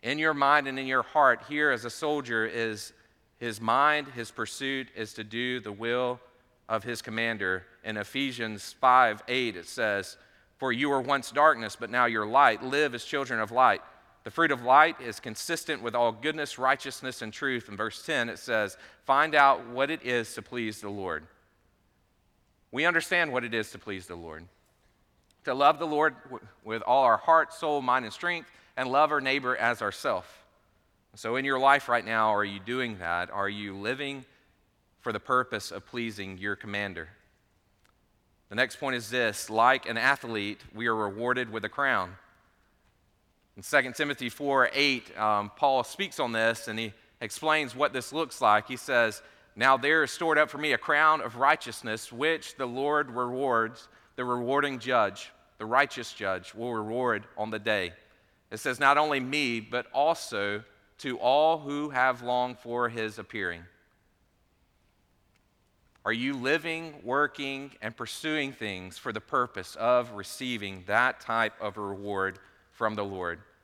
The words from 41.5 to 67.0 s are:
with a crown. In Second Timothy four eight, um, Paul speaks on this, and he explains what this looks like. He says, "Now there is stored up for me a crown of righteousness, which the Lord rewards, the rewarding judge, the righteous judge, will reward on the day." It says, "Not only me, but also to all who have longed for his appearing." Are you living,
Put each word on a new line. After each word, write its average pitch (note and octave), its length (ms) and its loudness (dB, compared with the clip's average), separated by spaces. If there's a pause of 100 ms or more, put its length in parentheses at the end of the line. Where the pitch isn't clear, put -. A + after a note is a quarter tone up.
with G#2+ 120 -6
a A2 40 -6
crown. G#2 480 -2 (1400)
In G2+ 60 -18
Second B2+ 320 0
Timothy C#3+ 340 -4
four C3+ 440 2
eight, C#3 440 0
um, G#2 380 0
Paul C3+ 300 2
speaks - 340 -8
on B2 140 -2
this, A2+ 340 0
and A2 100 -6
he A2 160 -6 (280)
explains C#3+ 560 -2
what C#3+ 160 2
this B2+ 200 -6
looks D#3 280 -4
like. G#2+ 260 6
He B2+ 100 -8
says, A#2 460 0 (320)
"Now C3+ 220 4
there D3+ 260 2
is C3+ 80 -2
stored E3 260 0
up D3+ 140 4
for C#3+ 80 -10
me D3 140 0
a A#2 60 2
crown D#3 420 4
of A2+ 160 -8
righteousness, A#2+ 760 0
which D#3 440 -2
the C3+ 100 -6
Lord C#3 460 -2
rewards, B2 720 -2 (300)
the B2+ 80 -4
rewarding B2+ 560 0
judge, A2 500 0 (280)
the A2 80 -8
righteous B2+ 460 0
judge, F#2+ 420 -4
will A#2 200 -6
reward A2 540 -2 (100)
on A2 120 -4
the A2 100 -6
day." G2+ 320 0 (580)
It A2 60 -10
says, B2 240 -4
"Not C#3+ 180 6
only D3 220 2
me, B2+ 400 -2
but A#2 320 -6
also A2+ 720 -2 (320)
to B2+ 220 -6
all D3+ 400 4
who D3 320 -6
have B2+ 320 2
longed B2 360 -2
for A#2+ 300 -2
his A2 300 -6
appearing." F2+ 460 -8 (2500)
Are G#2+ 80 2
you B2+ 220 0
living, D#3 680 -2